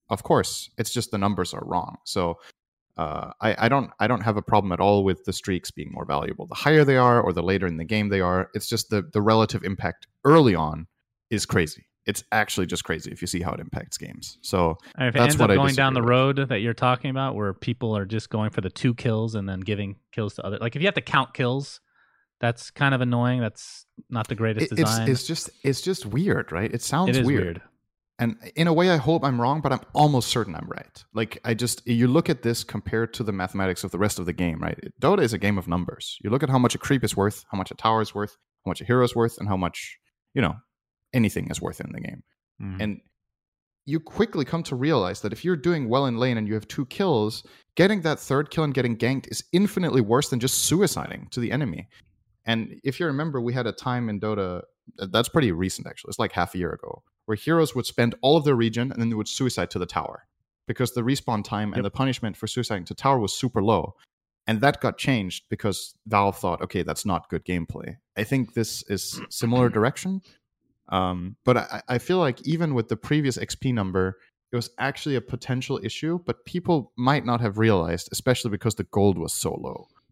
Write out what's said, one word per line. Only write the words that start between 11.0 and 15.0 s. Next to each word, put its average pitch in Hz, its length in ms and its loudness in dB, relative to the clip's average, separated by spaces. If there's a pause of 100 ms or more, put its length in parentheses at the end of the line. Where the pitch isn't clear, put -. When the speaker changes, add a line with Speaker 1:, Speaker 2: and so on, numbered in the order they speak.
Speaker 1:
is 104 160 -2
crazy. - 400 0 (200)
It's 104 160 -4 (100)
actually 107 340 0
just 85 180 -4
crazy 80 260 -6
if - 120 -12
you 87 40 -6
see 87 140 -4
how 87 120 -4
it - 80 -6
impacts - 360 -10
games. - 460 -14
So 85 340 2 (200)
Speaker 2:
And 131 120 0